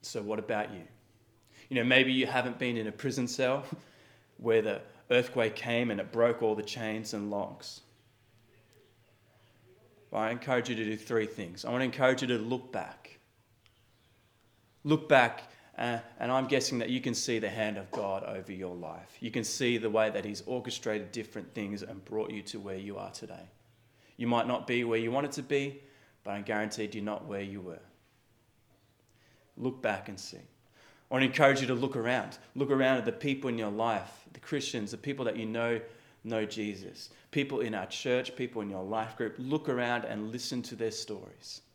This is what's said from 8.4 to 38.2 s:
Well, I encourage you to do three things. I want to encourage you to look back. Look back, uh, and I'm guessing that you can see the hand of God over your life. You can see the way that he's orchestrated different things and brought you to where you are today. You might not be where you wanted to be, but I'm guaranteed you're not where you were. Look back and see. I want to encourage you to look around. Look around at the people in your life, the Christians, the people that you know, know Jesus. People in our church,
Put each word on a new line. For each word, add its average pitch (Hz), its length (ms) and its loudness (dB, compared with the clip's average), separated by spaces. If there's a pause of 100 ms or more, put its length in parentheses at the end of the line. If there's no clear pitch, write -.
Well, 107 120 -2
I 110 100 0
encourage 123 360 0
you 123 80 0
to 110 80 -2
do 107 140 -2
three 110 300 0
things. 92 360 -10
I 117 60 -4
want 123 120 2
to 131 40 2
encourage 127 360 6
you 131 80 0
to 123 80 4
look 120 360 -2
back. - 460 -8 (1600)
Look 151 240 2
back, 123 360 8 (340)
uh, 120 220 0 (200)
and 120 120 0
I'm 131 160 2
guessing 131 320 2
that 113 100 -2
you 127 100 0
can 123 140 -2
see 113 260 0
the 104 100 -2
hand 107 280 -2
of 95 140 -10
God 98 340 -2
over 98 260 -8
your 92 240 -6
life. 85 460 -12
You 117 100 -6
can 113 140 -2
see 120 320 2
the 110 120 0
way 110 200 4
that 101 160 -4
he's 104 200 -8
orchestrated 107 680 -4
different 107 400 -10
things 101 300 -6
and 104 200 -12
brought 107 280 -4
you 104 100 -8
to - 180 -10
where 98 180 -8
you 98 200 -8
are 95 140 -10
today. 92 360 -14 (680)
You 117 100 -2
might 117 200 4
not 123 200 -2
be 123 160 2
where 117 160 2
you 117 120 0
wanted 143 220 0
to 147 100 -6
be, 139 380 -2 (440)
but 101 60 -6
I'm 101 120 -4
guaranteed 107 500 -2
you're 107 100 -6
not 104 220 -4
where 101 160 -4
you 98 200 -8
were. 90 180 -10 (1800)
Look 127 260 -4
back 101 280 0
and 98 100 -10
see. - 180 -12
I - 760 -14
want 131 100 6
to 135 40 6
encourage 135 340 8
you 127 60 0
to 127 80 2
look 135 200 0
around. 120 420 0 (180)
Look 139 160 0
around 135 260 6
at 113 80 0
the 117 60 0
people 135 380 -2
in 117 80 0
your 110 140 -2
life, 107 600 0
the - 60 -18
Christians, 117 520 -4
the 113 60 -8
people 135 280 -4
that 113 120 0
you 113 80 -4
know, 117 340 2 (440)
know 113 220 0
Jesus. 98 640 -6 (220)
People 139 300 0
in 110 140 0
our 95 120 -2
church, 127 480 -2